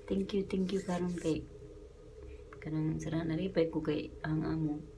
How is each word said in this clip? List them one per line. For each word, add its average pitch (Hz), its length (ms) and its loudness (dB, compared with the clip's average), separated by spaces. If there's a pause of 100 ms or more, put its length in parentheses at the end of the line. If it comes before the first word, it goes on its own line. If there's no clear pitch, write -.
Thank 196 320 0
you, 190 80 2
thank 190 320 2
you 190 80 0
karon 175 320 0
kay 160 240 2 (1200)
kanang 156 400 0
sara 160 240 0
na 160 80 0
ripay 170 400 4
ko 156 80 2
kay 151 320 0 (140)
ang 156 180 2
amo. 156 320 2 (220)